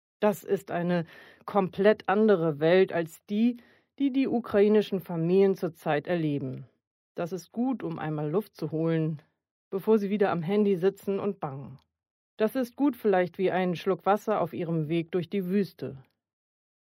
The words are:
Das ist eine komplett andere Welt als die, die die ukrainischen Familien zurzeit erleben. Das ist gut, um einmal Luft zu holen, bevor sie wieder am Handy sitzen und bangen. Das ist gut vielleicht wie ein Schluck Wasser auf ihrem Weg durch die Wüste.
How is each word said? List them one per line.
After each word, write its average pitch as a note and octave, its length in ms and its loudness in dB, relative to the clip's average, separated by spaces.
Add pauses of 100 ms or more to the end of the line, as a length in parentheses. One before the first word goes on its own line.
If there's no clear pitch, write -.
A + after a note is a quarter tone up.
(200)
Das G#3 240 0
ist - 260 -4
eine F3 360 -2 (400)
komplett G3+ 640 2
andere F#3 520 2
Welt F3+ 320 4
als E3+ 340 -6
die, A#3 300 0 (420)
die C4+ 140 -2
die C4+ 160 0
ukrainischen G#3 720 2
Familien F3+ 540 2
zurzeit D#3+ 520 -4
erleben. C#3+ 600 -4 (480)
Das F3 180 -8
ist F3 200 -12
gut, B3 300 -4
um E3 160 -6
einmal D3+ 300 -4
Luft F#3 280 -4
zu D#3 160 -8
holen, D#3+ 500 -2 (480)
bevor G#3+ 280 2
sie G3+ 120 -4
wieder G3+ 200 4
am E3+ 120 -2
Handy G3+ 340 2
sitzen G3 420 -2
und G3 220 -4
bangen. C3+ 380 -10 (580)
Das G#3+ 200 -2
ist B3 200 -4
gut C#4 200 0
vielleicht F#3 420 0
wie F#3 120 0
ein F3+ 240 0
Schluck F3+ 300 -4
Wasser G3+ 380 0
auf D3 100 -6
ihrem D#3+ 360 -4
Weg E3 240 -4
durch F3+ 180 -4
die G3 160 -4
Wüste. F3 500 -4 (920)